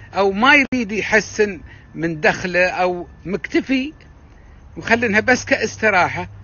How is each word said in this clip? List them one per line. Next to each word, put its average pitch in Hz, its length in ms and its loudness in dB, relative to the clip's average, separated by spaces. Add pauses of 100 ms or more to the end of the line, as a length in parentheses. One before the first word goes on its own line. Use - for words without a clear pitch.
(140)
أو 196 180 2
ما 240 240 4
يريد 254 360 0
يحسن 208 680 -2 (340)
من 156 260 -4
دخله 180 480 0
أو 180 380 -2 (180)
مكتفي 262 680 -2 (840)
وخلينها 214 420 2
بس 247 260 2
كاستراحة 180 840 0 (140)